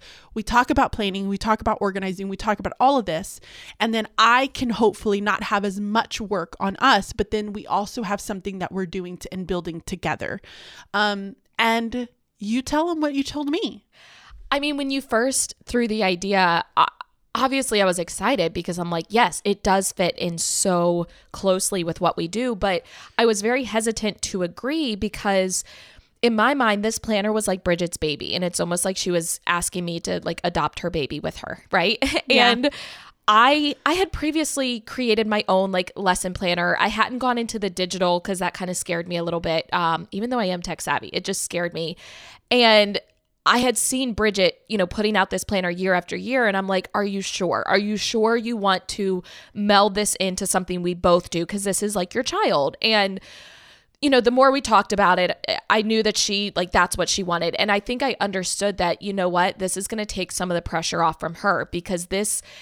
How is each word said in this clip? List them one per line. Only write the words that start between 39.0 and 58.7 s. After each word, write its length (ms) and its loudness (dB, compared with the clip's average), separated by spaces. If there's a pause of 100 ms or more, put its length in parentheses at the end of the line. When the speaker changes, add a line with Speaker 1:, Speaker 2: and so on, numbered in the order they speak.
Speaker 2:
me 80 -6
a 80 -2
little 160 -2
bit. 340 -2
Um, 380 0
even 200 -4
though 80 0
I 60 0
am 160 -2
tech 200 -8
savvy, 320 -2
it 100 -4
just 200 -4
scared 300 -4
me. 220 -6 (560)
And 480 6 (440)
I 140 4
had 180 2
seen 380 -2
Bridget, 560 2
you 80 -2
know, 80 2
putting 320 0
out 140 2
this 120 -4
planner 280 -2
year 240 0
after 200 -2
year. 300 0
And 100 2
I'm 120 -2
like, 260 0
"Are 100 0
you 180 -4
sure? 440 -2
Are 140 4
you 180 -2
sure 400 2
you 180 -4
want 340 0
to 340 -2 (320)
meld 400 4
this 240 0
into 260 -2
something 380 -2
we 100 0
both 380 2
do? 160 -2
'Cause 160 -6
this 180 -2
is, 140 -2
like, 180 -4
your 100 -2
child." 600 0
And, 360 2 (800)
you 120 2
know, 100 6
the 80 4
more 220 6
we 100 2
talked 320 4
about 240 4
it, 180 2 (360)
I 100 2
knew 220 2
that 140 0
she, 380 -2
like, 160 -2
that's 260 2
what 120 -2
she 140 -2
wanted. 320 -2
And 160 0
I 80 2
think 240 -4
I 160 0
understood 580 -2